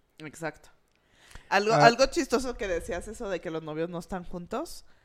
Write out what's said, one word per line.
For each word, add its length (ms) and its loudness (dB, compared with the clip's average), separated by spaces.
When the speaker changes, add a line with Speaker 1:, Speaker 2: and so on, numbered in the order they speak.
Speaker 1:
Exacto. 520 -12
Algo, 260 4
Speaker 2:
Ah. 100 8
Speaker 1:
algo 220 8
chistoso 480 -2
que 120 -8
decías 400 -6
eso 220 -10
de 120 -4
que 100 -8
los 100 -6
novios 280 -6
no 100 -10
están 240 -8
juntos. 600 -10